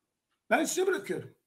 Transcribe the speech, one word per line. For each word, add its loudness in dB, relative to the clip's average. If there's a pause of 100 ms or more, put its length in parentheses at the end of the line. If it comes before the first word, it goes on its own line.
(500)
Ben 4
size 0
bırakıyorum. -4